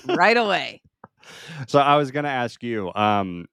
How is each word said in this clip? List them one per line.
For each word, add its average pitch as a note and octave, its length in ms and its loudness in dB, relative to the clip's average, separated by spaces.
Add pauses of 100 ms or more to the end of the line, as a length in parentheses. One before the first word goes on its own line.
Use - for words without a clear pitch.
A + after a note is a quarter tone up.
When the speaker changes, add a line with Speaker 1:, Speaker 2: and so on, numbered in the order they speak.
Speaker 1:
<laughs> - 20 -8
right A3+ 300 4
away. F3 440 -2 (840)
Speaker 2:
So C#3+ 120 4
I C#3+ 180 4
was C#3+ 140 0
gonna D3 180 -4
ask B2 340 -6
you, A2 320 -6
um, G2 580 0